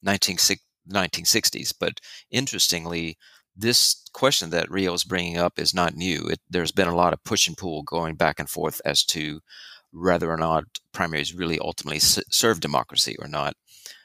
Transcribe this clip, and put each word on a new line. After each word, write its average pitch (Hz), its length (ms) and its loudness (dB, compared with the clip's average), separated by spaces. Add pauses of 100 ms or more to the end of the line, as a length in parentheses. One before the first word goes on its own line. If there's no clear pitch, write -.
nineteen 98 360 0
six-, - 260 2 (220)
nineteen 90 380 -2
sixties. - 480 0
But - 280 -4 (300)
interestingly, 85 880 -2 (380)
this - 560 2
question 131 380 2
that 85 200 0
Rio 92 240 2
is 90 100 -2
bringing 87 320 -2
up 87 220 0
is 80 160 0
not 87 200 2
new. 82 340 -2
It, 80 200 -2
there's 87 240 -2
been 92 160 2
a 85 80 0
lot 87 160 6
of - 120 -4
push - 240 2
and 82 80 -12
pull 80 260 -6
going 82 320 -4
back 76 260 0
and 71 80 -8
forth 78 360 -4
as 73 220 2
to 78 340 -4 (500)
whether 85 400 0
or 82 60 -2
not 80 280 2 (280)
primaries 80 420 -4
really 82 240 -2
ultimately 76 380 -6
s-, - 340 2
serve 110 300 2
democracy 69 580 0
or - 80 -10
not. 71 280 -4 (500)